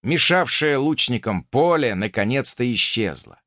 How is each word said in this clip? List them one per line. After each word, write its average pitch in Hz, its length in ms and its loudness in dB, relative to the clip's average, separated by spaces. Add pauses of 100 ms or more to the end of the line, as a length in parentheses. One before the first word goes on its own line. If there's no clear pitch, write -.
Мешавшее 156 720 2
лучникам 123 640 0
поле 147 520 2
наконец-то 113 760 -2
исчезло. 87 760 -4